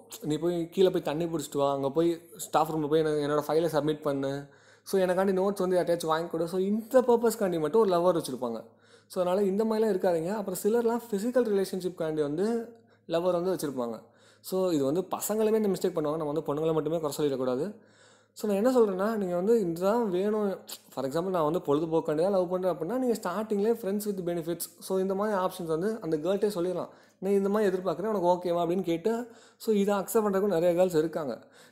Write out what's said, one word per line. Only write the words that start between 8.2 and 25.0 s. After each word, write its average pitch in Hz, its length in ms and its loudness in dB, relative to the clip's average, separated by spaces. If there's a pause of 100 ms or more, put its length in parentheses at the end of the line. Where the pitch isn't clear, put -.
வச்சிருப்பாங்க. 117 420 -6 (420)
So, 185 180 -2
அதனால 185 180 2
இந்த 202 220 2
மாதிரிலாம் 220 300 2
இருக்காதீங்க. 180 400 0
அப்புறம் 196 280 -6
சிலர்லாம் 233 480 2
ஃபிசிக்கல் 233 400 0
ரிலேஷன்ஷிப்காண்டி 180 720 -2
வந்து 196 520 -2 (360)
லவ்வர் 175 340 0
வந்து 185 120 0
வச்சிருப்பாங்க. 127 460 -4 (400)
So, 185 300 -2
இது 143 140 2
வந்து 156 160 0
பசங்களுமே 214 540 0
இந்த 214 140 2
மிஸ்டேக் 180 260 0
பண்ணுவாங்க. 156 220 -2
நம்ம 151 160 -4
வந்து 160 80 -2
பொண்ணுங்களை 151 320 0
மட்டுமே 156 260 0
குறை 147 180 -4
சொல்லிடக்கூடாது. 135 600 -2 (560)
So, 214 220 -2
நான் 202 100 2
என்ன 254 140 4
சொல்றேன்னா, 208 380 2
நீங்க 180 180 -2
வந்து 214 260 2
இதுதான் 190 500 0
வேணும். 202 460 0 (340)
For 135 160 -4
example, 165 220 -2
நான் 180 160 2
வந்து 147 140 2
பொழுதுபோக்காண்டி 156 640 0
தான் 196 80 2
லவ் 180 200 0
பண்றேன் 180 260 0
அப்படின்னா, 170 220 -4
நீங்க 240 240 0
starting-லேயே 208 500 0
friends 208 320 -4
with 202 220 -4
benefits, 170 340 -4 (180)
so, 190 220 -2